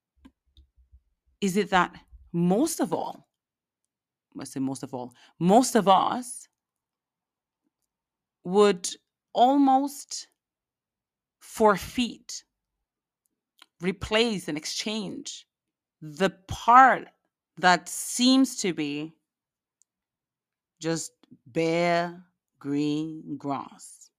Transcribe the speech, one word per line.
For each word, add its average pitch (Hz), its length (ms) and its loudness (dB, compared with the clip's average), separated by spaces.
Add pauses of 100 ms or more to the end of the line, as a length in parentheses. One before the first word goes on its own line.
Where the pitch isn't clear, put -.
(1400)
is 190 180 -2
it 196 120 -2
that 180 260 2 (380)
most 185 460 0
of 240 140 -4
all," - 340 -8 (1120)
I 131 60 -14
say - 140 -12
most 135 220 -6
of 131 140 -12
all, 123 180 -12 (260)
"most 208 360 4
of 196 120 2
us - 600 0 (2000)
would 196 460 2 (440)
almost 269 960 2 (1120)
forfeit, - 1040 -2 (1400)
replace, 202 680 -2
and 151 100 -6
exchange - 880 -10 (560)
the 156 300 -2 (160)
part 240 600 4 (500)
that 180 300 2
seems 262 720 0
to 185 160 -2
be 151 400 -8 (1700)
just 160 320 -6 (340)
bare 170 800 -2 (340)
green 151 800 -6
grass?" - 800 -12